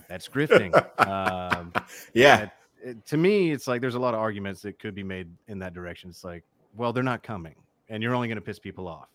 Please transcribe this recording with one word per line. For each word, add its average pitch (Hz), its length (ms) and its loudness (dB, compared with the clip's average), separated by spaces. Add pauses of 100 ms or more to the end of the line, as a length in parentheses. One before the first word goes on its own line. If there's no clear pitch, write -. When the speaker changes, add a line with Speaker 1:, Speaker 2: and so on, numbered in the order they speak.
Speaker 1:
That's 90 200 -12
grifting." 135 440 2
Speaker 2:
<laughs> - 360 2
Speaker 1:
Um, 90 680 -2 (400)
Speaker 2:
Yeah. 117 300 8
Speaker 1:
it, 107 80 -10 (320)
it, 117 240 -14
to 151 100 0
me, 180 340 4
it's 135 160 -4
like 123 140 0
there's 123 140 -2
a 123 40 -4
lot 123 140 2
of 110 60 -2
arguments 101 420 -4
that 101 160 -10
could 107 160 -8
be 98 100 -8
made 92 240 -8 (200)
in 104 120 -12
that 92 140 -10
direction. 90 380 -12
It's - 120 -20
like, 87 200 -12 (320)
"Well, 120 180 -2
they're 127 100 0
not 127 200 -2
coming, 85 320 -12 (340)
and 110 140 -6
you're 120 100 0
only 123 140 0
gonna 110 140 -6
piss 101 180 -10
people 92 280 -12
off, 76 260 -14